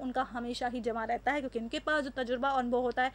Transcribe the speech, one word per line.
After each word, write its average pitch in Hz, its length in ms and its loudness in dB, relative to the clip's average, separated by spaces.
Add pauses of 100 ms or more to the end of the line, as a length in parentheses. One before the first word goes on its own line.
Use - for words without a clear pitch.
उनका 262 200 0
हमेशा 240 460 -4
ही 240 140 -2
जमा 226 220 -2
रहता 233 280 0
है, 294 80 0
क्योंकि 254 200 -4
उनके 226 200 -2
पास 302 240 2
जो 269 60 -4
तजुर्बा 254 400 0
और 269 100 2
अनुभव 240 200 2
होता 254 240 2
है 262 120 2